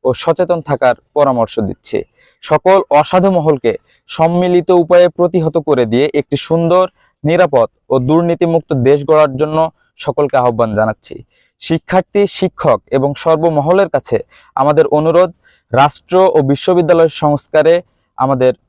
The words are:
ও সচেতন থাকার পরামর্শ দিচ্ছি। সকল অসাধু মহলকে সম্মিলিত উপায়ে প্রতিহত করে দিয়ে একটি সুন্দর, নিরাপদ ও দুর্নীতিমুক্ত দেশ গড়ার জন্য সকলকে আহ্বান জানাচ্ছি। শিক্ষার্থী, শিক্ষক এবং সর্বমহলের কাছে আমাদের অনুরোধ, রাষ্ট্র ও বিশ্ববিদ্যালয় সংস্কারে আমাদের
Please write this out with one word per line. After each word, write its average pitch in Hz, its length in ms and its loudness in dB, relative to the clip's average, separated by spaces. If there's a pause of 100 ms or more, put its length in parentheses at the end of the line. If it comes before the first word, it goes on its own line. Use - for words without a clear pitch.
ও 131 100 0
সচেতন 170 480 -2
থাকার 131 340 -2 (180)
পরামর্শ 131 460 0
দিচ্ছি। 98 380 -8 (460)
সকল 185 340 2 (140)
অসাধু 175 400 2
মহলকে 151 400 0 (380)
সম্মিলিত 175 640 0
উপায়ে 175 380 4
প্রতিহত 165 460 -2 (100)
করে 127 200 0
দিয়ে 120 280 0
একটি - 240 -4
সুন্দর, 170 480 0 (380)
নিরাপদ 147 440 2 (220)
ও 131 100 0
দুর্নীতিমুক্ত 165 720 0 (140)
দেশ 143 220 2
গড়ার 151 320 2
জন্য 156 200 -2 (420)
সকলকে 143 380 -4
আহ্বান 120 380 0
জানাচ্ছি। 107 400 -4 (460)
শিক্ষার্থী, 180 600 -2 (100)
শিক্ষক - 480 -2 (120)
এবং 135 240 0
সর্বমহলের 160 760 0
কাছে 123 280 -4 (380)
আমাদের 147 360 2
অনুরোধ, 160 380 2 (420)
রাষ্ট্র 139 440 0 (180)
ও - 100 2
বিশ্ববিদ্যালয় 165 760 0
সংস্কারে 151 560 0 (420)
আমাদের 127 360 0 (160)